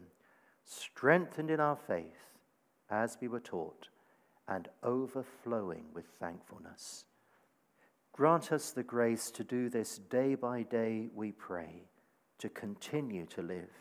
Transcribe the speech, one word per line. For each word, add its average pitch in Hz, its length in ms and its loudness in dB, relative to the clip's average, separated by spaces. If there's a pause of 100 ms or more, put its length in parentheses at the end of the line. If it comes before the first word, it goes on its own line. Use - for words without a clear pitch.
(640)
strengthened 156 840 2
in 156 80 4
our 147 160 6
faith - 600 -4 (520)
as 110 320 0
we - 60 -4
were 120 140 -2
taught, - 480 -6 (580)
and 95 220 -4 (160)
overflowing 117 1080 -2
with 85 140 -10 (140)
thankfulness. - 840 -10 (1080)
Grant 160 400 6
us - 180 0
the 123 140 -2
grace 117 480 2
to - 100 -6
do 123 260 0
this 113 300 -2
day 131 380 2
by 123 260 0
day, 113 500 0
we 104 200 -4
pray, 87 560 -8 (500)
to 107 100 -6
continue 104 800 -4
to - 160 -8
live 90 280 -6 (100)